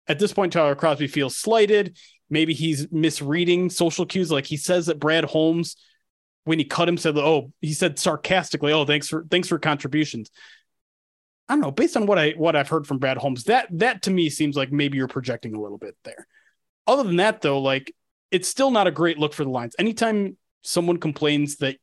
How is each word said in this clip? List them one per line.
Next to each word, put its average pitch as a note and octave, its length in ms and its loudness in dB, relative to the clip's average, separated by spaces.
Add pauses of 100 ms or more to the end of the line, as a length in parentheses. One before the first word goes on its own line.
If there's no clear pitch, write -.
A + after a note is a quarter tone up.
at - 140 0
this G3+ 120 0
point, F#3 200 0
Tyrell D3 240 2
Crosby D3 320 0
feels C#3 280 -2
slighted. G#3 600 2 (320)
Maybe D#3 260 0
he's D3+ 380 -2
misreading E3+ 800 0
social E3+ 360 0
cues. F3+ 240 -2
Like, C#3 160 -2
he D#3 100 -6
says F3 300 0
that D#3 140 -2
Brad D#3 240 2
Holmes, D#3+ 520 0 (680)
when D#3+ 160 0
he C#3+ 40 2
cut E3+ 240 0
him, F3 80 2
said, D#3+ 220 0
"Oh," C#3+ 420 2
he D3+ 120 -4
said D#3 260 -2
sarcastically, D#3 720 0
"Oh, D3+ 120 4
thanks D3 240 0
for, D#3+ 200 -6
thanks F#3 200 0
for E3+ 100 0
contributions." D3 720 -2 (1160)
I B3 60 0
don't D4+ 60 2
know, C#3+ 120 -2
based C#4 240 0
on A3 100 2
what G3 120 4
I, D#3 120 4
what D#3+ 240 0
I've C#3+ 140 2
heard D#3+ 180 -2
from C#3 120 -2
Brad C3 180 0
Holmes, B2 280 -4
that, A#3 280 2
that G3+ 300 0
to F#3+ 100 -2
me E3+ 180 2
seems D3 260 -2
like C3+ 140 -2
maybe C#3+ 260 0
you're C3 120 -2
projecting A#2+ 460 -6
a G#2+ 60 -6
little G#2 180 -10
bit - 260 -16
there. - 240 -18 (580)
Other C4+ 160 4
than F3+ 140 0
that, G#3+ 260 2
though, C#3 180 2
like, C3+ 320 -2 (380)
it's F#3 180 -2
still C4+ 220 2
not G#3 160 4
a F3 60 0
great D#3+ 260 0
look D3+ 140 0
for - 100 -6
the C#3 80 -4
Lions. A#2+ 280 -6
Anytime G#3+ 580 0 (260)
someone F3 360 0
complains D3 580 0
that C3+ 260 -4